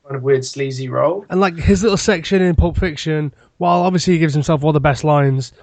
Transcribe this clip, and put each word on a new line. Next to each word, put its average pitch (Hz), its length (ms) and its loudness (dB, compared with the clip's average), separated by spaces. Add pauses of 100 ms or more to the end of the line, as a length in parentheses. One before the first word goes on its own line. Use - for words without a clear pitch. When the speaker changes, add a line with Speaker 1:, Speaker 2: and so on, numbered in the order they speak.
Speaker 1:
kind 139 120 -10
of 127 60 -8
weird 135 200 2
sleazy 131 460 -8
role. 147 400 -2
Speaker 2:
And, 180 100 -2
like, 190 180 0
his 180 240 2
little 202 160 0
section 190 440 0
in 180 140 2
Pulp 170 220 2
Fiction, 156 560 -2 (240)
while 175 260 2
obviously 185 300 2
he 170 60 2
gives 156 140 2
himself 147 300 0
all 156 100 2
the 147 80 0
best 139 240 0
lines, 139 580 2